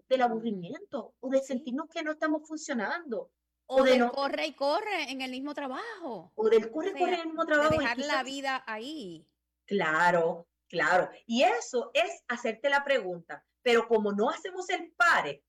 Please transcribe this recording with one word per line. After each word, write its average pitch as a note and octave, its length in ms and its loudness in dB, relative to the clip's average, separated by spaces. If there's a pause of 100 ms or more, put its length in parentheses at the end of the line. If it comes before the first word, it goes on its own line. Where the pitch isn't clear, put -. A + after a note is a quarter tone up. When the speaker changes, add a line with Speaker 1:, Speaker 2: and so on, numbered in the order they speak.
Speaker 1:
del B3+ 140 2
Speaker 2:
Ujú. A#3+ 100 4
Speaker 1:
aburrimiento A3+ 880 -6
o B3+ 100 -8
de C4+ 100 2
Speaker 2:
Sí. C4+ 80 -4
Speaker 1:
sentirnos C#4 420 -6
que D#4+ 140 -8
no D#4 80 -4
estamos D#4 360 -4
funcionando. C#4 840 -6 (360)
Speaker 2:
O C4 140 2
Speaker 1:
O - 20 6
de C4 80 6
Speaker 2:
del B3 80 6
Speaker 1:
no A#3+ 120 2
Speaker 2:
corre C#4 360 -2
y C#4+ 60 -8
corre D#4+ 580 -2
en C4 100 -8
el B3+ 100 -6
mismo C4+ 240 -8
trabajo. C#4+ 800 -10
Speaker 1:
O A3 140 2
del A3 220 6
corre E4 180 -2
y F#4 40 -6
Speaker 2:
O F#4 40 -8
sea, - 20 -8
Speaker 1:
corre F4+ 160 2
en E4+ 60 -4
el E4 60 -6
mismo D#4+ 180 -2
Speaker 2:
de D#4 80 0
Speaker 1:
trabajo, D4+ 200 4
y D#4 60 2
Speaker 2:
dejar A#3+ 180 0
la C4+ 80 -4
Speaker 1:
quizás C#4 200 0
Speaker 2:
vida C4+ 420 -6
ahí. A3 600 -10 (380)
Speaker 1:
Claro, E3+ 840 2 (200)
claro. F3 420 2 (160)
Y A#3 180 2
eso F#4+ 500 0
es E4 340 0
hacerte A#3 420 -4
la C#4+ 140 2
pregunta. F3+ 600 -4 (200)
Pero A#3 240 4
como G#3 240 4
no G#3 180 2
hacemos F4+ 400 -8
el E4+ 220 -2
pare G#3 580 0